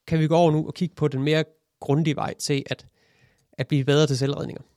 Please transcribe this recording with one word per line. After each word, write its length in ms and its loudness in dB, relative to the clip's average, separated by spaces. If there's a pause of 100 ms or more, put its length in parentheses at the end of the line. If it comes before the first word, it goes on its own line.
kan 120 0
vi 80 2
gå 100 2
over 140 6
nu 160 0
og 80 -8
kigge 200 -4
på 140 0
den 140 -4
mere 220 2 (360)
grundige 360 0
vej 180 -6
til 320 -4
at, 200 -10 (640)
at 160 -6
blive 160 0
bedre 220 4
til 120 0
selvredninger. 440 -6 (140)